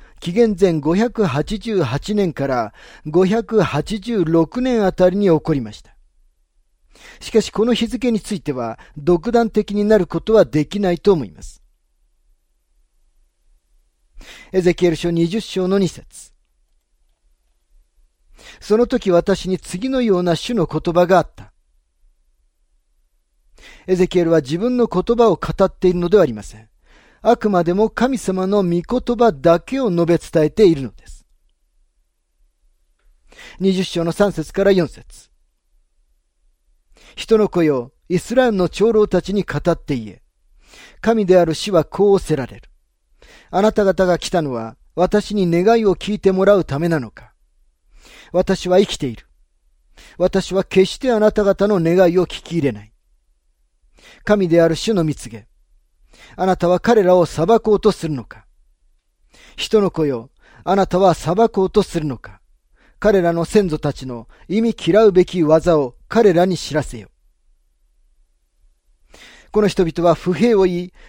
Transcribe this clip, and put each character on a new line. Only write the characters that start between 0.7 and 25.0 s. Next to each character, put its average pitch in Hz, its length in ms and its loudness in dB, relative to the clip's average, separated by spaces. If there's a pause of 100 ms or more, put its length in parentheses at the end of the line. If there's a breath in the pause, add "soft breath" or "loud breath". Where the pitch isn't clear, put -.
五 156 160 -2
百 226 300 -2
八 151 340 -4
十 202 240 -4
八 139 320 -4
年 190 180 -2
か 139 140 -6
ら 120 260 -4 (320 loud breath)
五 170 200 2
百 220 360 0
八 156 380 -4
十 214 240 -4
六 165 380 0
年 240 240 0
あ 180 80 0
た 180 160 2
り 180 80 -2
に 202 80 0
起 160 160 4
こ 160 120 -4
り 135 80 -2
ま 107 100 -12
し - 100 -20
た。 - 140 -20 (1200 loud breath)
し - 120 -14
か 220 100 4
し - 100 -12
こ 214 140 -2
の 240 80 0
日 226 140 -2
付 240 240 -4
に 214 80 -2
つ - 140 -8
い 160 80 -6
て 147 120 -6
は 117 260 -8 (180 soft breath)
独 165 340 0
断 233 180 2
的 208 260 -4
に 208 80 0
な 214 140 4
る 180 100 0
こ 165 140 -6
と 220 120 -2
は 196 120 6
で 147 200 -2
き 202 140 -8
な 185 120 -2
い 170 80 -4
と 202 140 2
思 139 120 -2
い 82 60 -16
ま 78 100 -20
す。 - 200 -20 (3000 loud breath)
エ 190 100 0
ゼ 175 120 2
キ 180 120 0
エ 175 60 2
ル 156 40 -4
書 170 160 -4
二 170 160 0
十 208 120 -6
章 185 280 -6
の 196 100 0
二 190 100 2
節。 - 460 -16 (2250 loud breath)
そ 214 180 0
の 240 100 2
時 220 240 -2
私 175 380 0
に 185 100 -2
次 208 300 -8
の 262 120 -2
よ 196 180 0
う 180 40 -2
な 170 120 0
主 - 180 -8
の 180 120 0
言 156 280 -6
葉 180 120 4
が 180 120 4
あ 160 40 6
っ - 120 -14
た。 - 180 -20 (2250 loud breath)
エ 185 80 0
ゼ 175 120 2
キ 180 120 0
エ 170 60 2
ル 165 60 0
は 160 100 4
自 139 160 -6
分 247 200 -2
の 233 100 2
言 185 280 -2